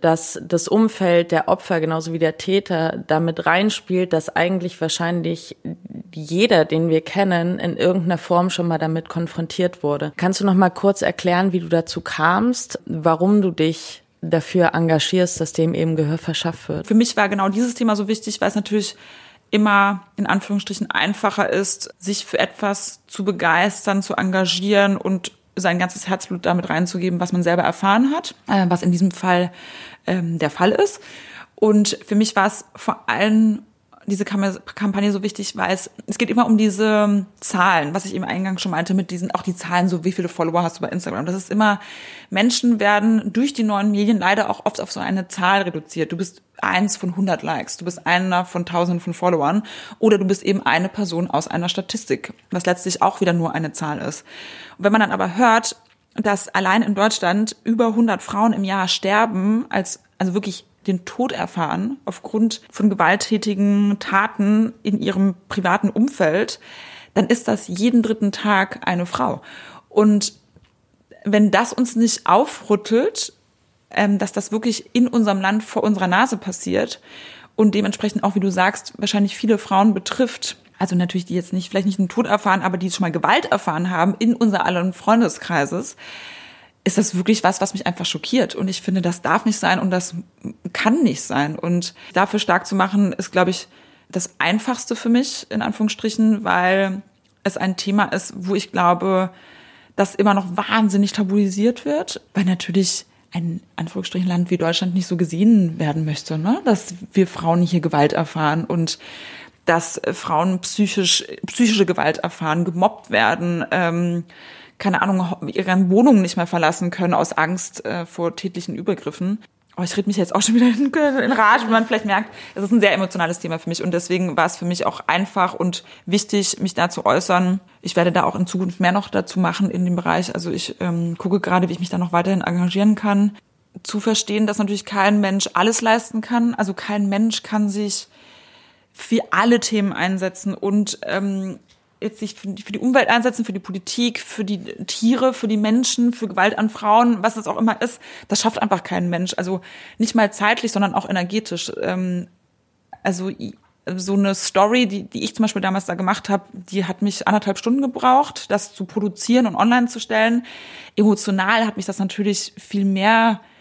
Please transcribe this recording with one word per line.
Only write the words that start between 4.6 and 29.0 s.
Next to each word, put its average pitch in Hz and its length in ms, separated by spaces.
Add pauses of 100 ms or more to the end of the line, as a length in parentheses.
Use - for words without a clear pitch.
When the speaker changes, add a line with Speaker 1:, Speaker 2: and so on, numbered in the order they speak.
Speaker 1:
wahrscheinlich 165 800 (560)
jeder, 165 540
den 160 240
wir 160 100
kennen, 180 580
in - 200
irgendeiner 175 400
Form 180 320
schon 175 180
mal 165 80
damit 160 320
konfrontiert 170 760
wurde. 147 360
Kannst 185 220
du 202 40
noch 196 80
mal 185 160
kurz 196 320
erklären, 180 520
wie 180 80
du 165 80
dazu 165 340
kamst, 196 840
warum 165 560
du 190 120
dich - 500 (240)
dafür 165 460
engagierst, 170 680
dass 160 140
dem 165 220
eben 160 220
Gehör 156 200
verschafft - 540
wird? 156 160
Speaker 2:
Für - 80
mich 233 200
war 202 140
genau 196 220
dieses 240 240
Thema 226 200
so 202 140
wichtig, 220 320
weil - 80
es 208 60
natürlich 208 420 (540)
immer 202 540 (120)
in 208 100
Anführungsstrichen 196 640
einfacher 196 600
ist, - 480
sich 196 260
für - 140
etwas - 680
zu - 200
begeistern, 190 760
zu - 120
engagieren 190 840
und - 360 (240)
sein 180 220
ganzes 180 300
Herzblut 185 380
damit 175 240
reinzugeben, 175 500
was 180 140
man 175 80
selber 175 220
erfahren 202 520
hat, 349 180 (140)
äh, 196 220
was 175 120
in 180 100
diesem 175 180